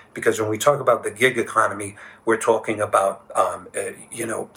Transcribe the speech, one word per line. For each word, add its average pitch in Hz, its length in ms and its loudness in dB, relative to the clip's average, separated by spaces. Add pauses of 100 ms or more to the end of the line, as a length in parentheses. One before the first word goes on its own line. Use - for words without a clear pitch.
(140)
because 117 260 0
when 107 100 0
we 110 80 -2
talk 139 220 2
about 120 240 2
the 104 80 -8
gig 123 260 2
economy, 101 580 -2 (280)
we're 110 140 2
talking 113 440 0
about, 98 540 0
um, 90 400 0
uh, 98 160 -6 (200)
you 113 140 -6
know, 107 320 -6